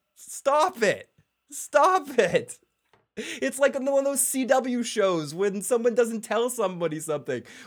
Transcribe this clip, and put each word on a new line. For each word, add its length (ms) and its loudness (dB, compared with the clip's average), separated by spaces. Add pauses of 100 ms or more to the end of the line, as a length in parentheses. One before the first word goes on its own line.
(140)
Stop 680 -2
it. 280 0 (400)
Stop 580 2 (100)
it. 400 2 (560)
It's 440 -6
like 180 4
on 80 -6
one 140 2
of 80 2
those 200 0
C 200 -2
W 360 2
shows 520 0
when 260 -2
someone 340 0
doesn't 280 0
tell 260 -2
somebody 500 -4
something. 440 -6 (240)